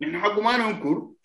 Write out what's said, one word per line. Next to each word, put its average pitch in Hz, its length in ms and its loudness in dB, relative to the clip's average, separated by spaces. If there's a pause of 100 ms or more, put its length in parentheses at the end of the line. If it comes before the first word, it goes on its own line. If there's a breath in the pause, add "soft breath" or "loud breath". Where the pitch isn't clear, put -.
نحن 160 160 -4
حقه 208 240 2
ما 233 140 4
ننكر 202 520 0 (160)